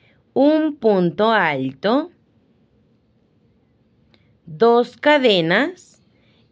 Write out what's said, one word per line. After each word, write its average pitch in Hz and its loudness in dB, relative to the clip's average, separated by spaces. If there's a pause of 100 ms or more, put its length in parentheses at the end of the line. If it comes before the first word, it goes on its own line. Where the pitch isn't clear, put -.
(340)
un 302 0
punto 208 0
alto, 185 -2 (2250)
dos 233 0
cadenas 254 0 (600)